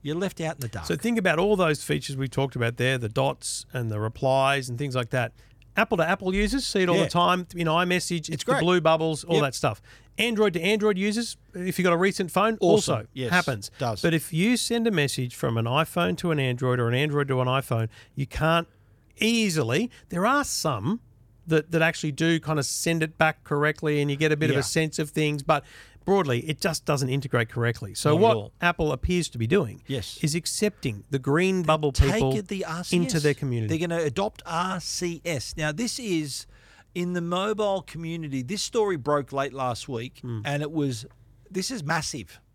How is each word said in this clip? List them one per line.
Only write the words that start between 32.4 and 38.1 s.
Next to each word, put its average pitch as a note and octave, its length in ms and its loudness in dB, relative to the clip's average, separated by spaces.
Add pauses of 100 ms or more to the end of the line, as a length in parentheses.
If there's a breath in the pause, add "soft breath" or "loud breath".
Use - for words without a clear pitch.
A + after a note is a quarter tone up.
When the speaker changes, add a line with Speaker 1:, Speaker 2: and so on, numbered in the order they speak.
Speaker 1:
the F#3+ 160 -6
R E3+ 200 -8
C - 120 0
S. F3 60 4
Speaker 2:
into E3 180 0
their D3 140 2
community. A#2+ 440 -2
Speaker 1:
They're E3+ 100 -2
gonna E3+ 140 -2
adopt F#3 440 -4
R F3 340 -4
C E3+ 440 -6
S. D#3 320 -6
Now, D3+ 160 -2
this A3+ 260 -4
is E3 480 -4 (480 soft breath)
in F3+ 200 -2
the F3 80 0
mobile G3 600 -2
community. D#3+ 600 -6